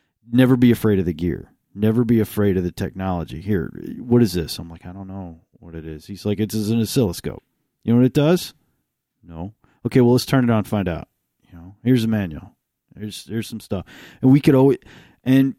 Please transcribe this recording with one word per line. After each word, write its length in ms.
never 260
be 140
afraid 280
of 80
the 80
gear. 380
Never 300
be 160
afraid 360
of 80
the 80
technology. 680
"Here, 300
what 220
is 100
this?" 260
I'm 120
like, 160
"I 60
don't 160
know 320
what 220
it 120
is." 200
He's 200
like, 140
"It's 140
an 260
oscilloscope." 600
"You 80
know 80
what 60
it 80
does?" 400
"No." 320
"Okay, 140
well, 120
let's 140
turn 180
it 60
on 80
and 100
find 200
out. 200
You 80
know, 160
here's 180
the 60
manual. 480
Here's, 280
here's 220
some 120
stuff." 260
And 100
we 80
could 140
always, 240
and 340